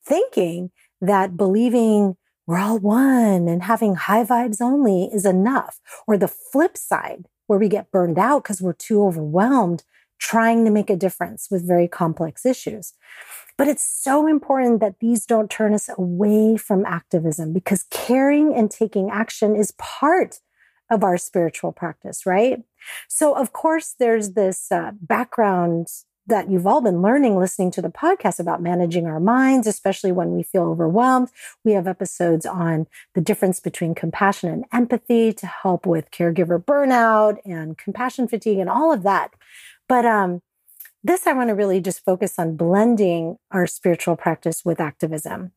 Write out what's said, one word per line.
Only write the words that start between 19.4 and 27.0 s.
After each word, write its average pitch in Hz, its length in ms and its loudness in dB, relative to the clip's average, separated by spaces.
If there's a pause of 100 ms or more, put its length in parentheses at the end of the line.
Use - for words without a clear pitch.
is 208 220 0
part - 640 0 (480)
of 208 140 2
our 180 140 2
spiritual 170 540 -4
practice, 175 540 -12
right? 226 380 0 (440)
So, 294 260 0
of 262 200 -2
course, 320 440 -2
there's 226 360 0
this, 190 380 -2
uh, 170 200 -4 (100)
background 175 840 0 (400)
that 196 220 0
you've 185 180 0
all 262 140 4
been 180 200 2